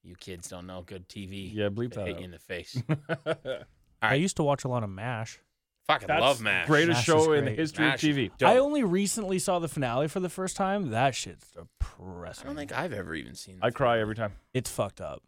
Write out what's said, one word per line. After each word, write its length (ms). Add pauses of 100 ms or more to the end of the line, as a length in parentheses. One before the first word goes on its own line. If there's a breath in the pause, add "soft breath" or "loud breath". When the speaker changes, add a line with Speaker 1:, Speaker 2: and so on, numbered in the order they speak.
Speaker 1:
You 120
kids 340
don't 180
know 180
good 240
T 160
V. 280
Speaker 2:
Yeah, 160
bleep 240
Speaker 1:
They 80
Speaker 2:
that 60
Speaker 1:
hit 80
Speaker 2:
out. 40
Speaker 1:
you 60
in 60
the 80
face. 460
Speaker 2:
<laughs> 240
Speaker 1:
All 80 (260)
right. 200 (380)
Speaker 3:
I 140
used 220
to 60
watch 200
a 40
lot 160
of 60
mash. 500 (480)
Speaker 1:
Fucking 200
Speaker 2:
That's 140
Speaker 1:
love 200
mash. 260
Speaker 2:
greatest 300
Speaker 3:
mash 80
Speaker 2:
show 280
Speaker 3:
is 60
Speaker 2:
in 60
the 60
Speaker 3:
great. 80
Speaker 2:
history 260
of 60
Speaker 1:
mash 40
is 60
Speaker 2:
T 100
V. 260
Speaker 1:
dope. 120
Speaker 3:
I 100
only 240
recently 560
saw 200
the 80
finale 400
for 120
the 100
first 260
time. 360
That 240
shit's 360
depressing. 960
Speaker 1:
I 20
don't 80
think 160
I've 220
ever 220
even 200
seen 280
Speaker 2:
I 60
Speaker 1:
that 60
Speaker 2:
cry 180
Speaker 1:
finale. 80
Speaker 2:
every 140
time. 180 (200)
Speaker 3:
It's 160
fucked 320
up. 260